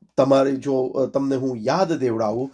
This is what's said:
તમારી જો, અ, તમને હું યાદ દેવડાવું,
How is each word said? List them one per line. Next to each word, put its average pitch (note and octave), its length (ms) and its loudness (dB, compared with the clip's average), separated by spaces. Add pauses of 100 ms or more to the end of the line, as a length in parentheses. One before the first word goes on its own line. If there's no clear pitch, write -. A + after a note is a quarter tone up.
(160)
તમારી C3+ 400 4
જો, C3 260 -2
અ, C3 220 -2
તમને C3+ 300 -2
હું B2+ 220 -4
યાદ E3 360 0
દેવડાવું, A#2+ 600 -2